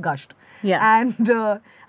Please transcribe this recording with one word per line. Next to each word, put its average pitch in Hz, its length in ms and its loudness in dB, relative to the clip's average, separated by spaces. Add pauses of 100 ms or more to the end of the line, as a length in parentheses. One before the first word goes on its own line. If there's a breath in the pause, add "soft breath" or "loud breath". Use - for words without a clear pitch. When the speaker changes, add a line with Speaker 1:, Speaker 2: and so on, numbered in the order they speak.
Speaker 1:
gushed. 151 320 -6 (300 loud breath)
Speaker 2:
Yeah. 185 180 0 (200)
Speaker 1:
And, 233 300 0
uh, 220 280 0 (300 soft breath)